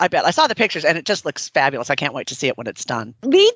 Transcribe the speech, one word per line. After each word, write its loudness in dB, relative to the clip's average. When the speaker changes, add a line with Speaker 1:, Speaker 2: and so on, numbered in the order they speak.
Speaker 1:
I 4
bet. 0
I 2
saw 2
the -4
pictures, -2
and 2
it -8
just -4
looks -8
fabulous. 0
I 0
can't -2
wait -8
to -10
see -2
it -2
when -10
it's -10
done. -6
Speaker 2:
Me 6